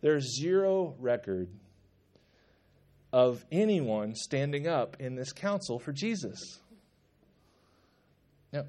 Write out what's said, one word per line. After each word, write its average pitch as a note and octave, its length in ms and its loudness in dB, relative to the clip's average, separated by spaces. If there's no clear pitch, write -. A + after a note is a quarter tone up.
There's C#3+ 380 2
zero F#3 580 2
record G2+ 520 -2
of B2+ 400 6
anyone C3+ 640 2
standing C#3+ 520 -2
up C#3 320 0
in B2+ 160 -6
this B2+ 160 -6
council G3 480 -4
for D3+ 120 -8
Jesus. D#3 680 -6
Now, C#3+ 180 -4